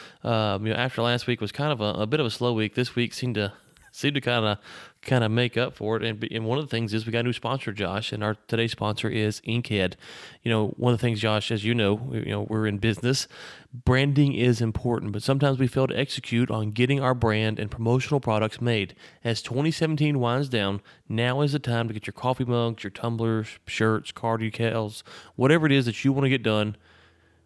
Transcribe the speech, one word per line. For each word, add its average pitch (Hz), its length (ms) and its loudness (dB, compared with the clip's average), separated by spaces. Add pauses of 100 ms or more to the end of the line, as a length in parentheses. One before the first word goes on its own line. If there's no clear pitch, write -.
(240)
um, 107 420 0
you 113 60 0
know, 110 80 0
after 123 220 -2
last 120 260 0
week 120 140 0
was 104 100 -4
kind 147 220 -2
of 113 80 -4
a, 104 220 0
a 107 40 0
bit 151 140 0
of 135 40 0
a 110 60 -2
slow 120 220 0
week. 107 200 0
This 123 220 -2
week 120 180 0
seemed 120 220 -4
to, 101 160 -2 (400)
seemed 143 240 -2
to 139 60 -2
kinda, 113 380 2 (420)
kinda 120 280 2
make 120 260 2
up 120 200 0
for 107 200 -2
it. 107 80 -2
And, 113 280 -4
and 113 140 -4
one 117 120 0
of 151 80 -4
the 123 40 -12
things 113 240 -2
is 110 120 0
we 113 60 -6
got 117 80 0
a 117 40 2
new 123 80 0
sponsor, 120 400 -4
Josh, 101 400 -4
and 107 120 -4
our 107 120 0 (120)
today's 113 240 0
sponsor 107 360 -2
is 107 400 0
Inkhead. 107 460 0 (480)
You 117 100 0
know, 110 160 2 (100)
one 123 160 4
of 113 60 2
the - 20 -12
things, 113 200 0
Josh, 107 300 0
as 107 120 0
you 113 100 2
know, 104 200 4
we, 120 260 -4
you - 120 -4
know, 104 100 -2
we're 110 260 0
in 101 100 -2
business. 113 520 0 (420)
Branding 135 640 4
is 120 260 4
important, 113 540 -2
but 104 100 -6
sometimes 135 360 2
we 131 80 4
fail 131 200 0
to - 100 -4
execute 123 540 0
on 110 200 -2
getting 127 280 2
our 127 140 2
brand 110 460 2
and 104 120 -6
promotional 127 480 2
products 110 400 0
made. 113 360 0 (280)
As 117 180 -2
twenty 143 300 0
seventeen 151 480 0
winds 127 300 0
down, 101 320 0 (260)
now 123 340 0
is 147 120 2
the 147 60 0
time 117 280 0
to 110 60 -6
get 107 140 -10
your 104 60 -8
coffee 127 320 -2
mugs, 117 380 0
your 98 80 -8
tumblers, 113 760 -2
shirts, 110 440 0
car 113 260 -2
decals, 113 680 -2 (320)
whatever 156 300 4
it 147 60 6
is 135 140 6
that 117 180 -2
you 135 80 6
wanna 135 180 2
get 127 140 0
done. 107 320 2 (720)